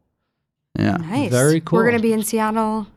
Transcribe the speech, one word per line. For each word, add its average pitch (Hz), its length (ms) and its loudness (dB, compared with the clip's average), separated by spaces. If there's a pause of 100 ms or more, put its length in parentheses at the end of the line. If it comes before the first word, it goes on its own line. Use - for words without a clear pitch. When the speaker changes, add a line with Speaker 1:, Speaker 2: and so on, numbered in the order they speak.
(800)
Speaker 1:
Yeah. 104 180 0
Speaker 2:
Nice. 190 340 -4
Speaker 3:
Very 147 300 4
cool. 165 180 0
Speaker 2:
We're 226 120 4
gonna 240 120 0
be 226 120 2
in 220 80 -2
Seattle 220 640 -2 (100)